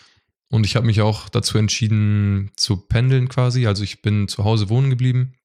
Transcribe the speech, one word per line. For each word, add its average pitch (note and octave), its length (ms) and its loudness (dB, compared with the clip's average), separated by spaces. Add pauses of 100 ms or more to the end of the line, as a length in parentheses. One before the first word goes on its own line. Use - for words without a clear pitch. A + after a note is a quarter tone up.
(500)
Und A2 160 2
ich - 120 0
hab A#2 80 0
mich A2 160 2
auch G#2+ 260 -2
dazu - 300 -2
entschieden, G#2 1000 0
zu - 220 0
pendeln B2+ 500 0
quasi. B2 400 0
Also G#2 160 0
ich - 180 -8
bin G#2 280 0
zu G2+ 160 -4
Hause A2 240 2
wohnen C3 200 2
geblieben. B2+ 440 0 (120)